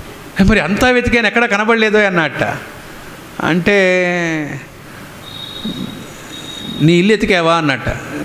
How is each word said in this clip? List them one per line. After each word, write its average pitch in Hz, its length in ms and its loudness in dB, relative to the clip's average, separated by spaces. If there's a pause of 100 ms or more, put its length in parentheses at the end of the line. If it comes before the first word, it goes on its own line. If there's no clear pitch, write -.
(420)
"ఏ, - 20 6
మరి 202 160 6
అంతా 190 280 2
వెతికాను, 240 400 2
ఎక్కడ 233 180 2
కనబడలేదో" 214 540 2
అన్నట్ట. 156 720 0 (680)
అంటే, 175 1200 0 (2250)
"నీ 156 120 6
ఇల్లు 185 200 6
ఎతికావా?" 180 420 2
అన్నట్ట. 147 340 0 (360)